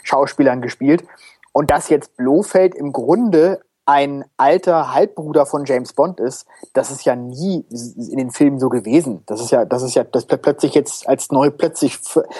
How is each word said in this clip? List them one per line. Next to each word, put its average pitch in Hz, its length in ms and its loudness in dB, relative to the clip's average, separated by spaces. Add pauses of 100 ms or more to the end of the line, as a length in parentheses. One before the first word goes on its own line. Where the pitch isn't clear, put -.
Schauspielern 135 580 0
gespielt. 139 420 0 (500)
Und 147 180 2
dass 143 180 0
jetzt 143 280 0
Blofeld 185 580 2
im 143 160 -8
Grunde 175 720 2 (240)
ein 143 400 2 (120)
alter 165 560 2
Halbbruder 147 520 2
von 143 200 -4
James 131 280 -2
Bond 175 260 0
ist, 123 260 -6 (280)
das 131 180 -2
ist 139 140 -12
ja 127 100 2
nie 135 500 -6 (460)
in 123 60 -6
den 127 140 -4
Filmen 139 280 2
so 127 100 0
gewesen. 120 560 0
Das 110 160 -8
ist 120 100 -8
ja, 120 140 4
das 127 180 -2
ist 127 120 -6
ja, 127 80 2
das - 220 -4
plö-, 143 120 0
plötzlich 143 380 0
jetzt - 340 -2
als - 220 -2
neu, 143 180 2
plötzlich 151 480 -2
v-, - 260 -2 (160)